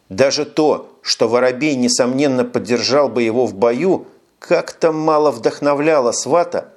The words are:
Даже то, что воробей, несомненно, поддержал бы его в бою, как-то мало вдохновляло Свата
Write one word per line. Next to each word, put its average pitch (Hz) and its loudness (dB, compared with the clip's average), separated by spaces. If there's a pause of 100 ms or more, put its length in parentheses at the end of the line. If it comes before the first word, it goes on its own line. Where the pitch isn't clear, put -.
Даже 135 0
то, 147 -2
что - -2
воробей, 123 0
несомненно, 127 0
поддержал 120 0
бы 117 -2
его 117 0
в 101 -6
бою, 123 0 (320)
как-то - -2
мало 156 2
вдохновляло 143 0
Свата 170 -2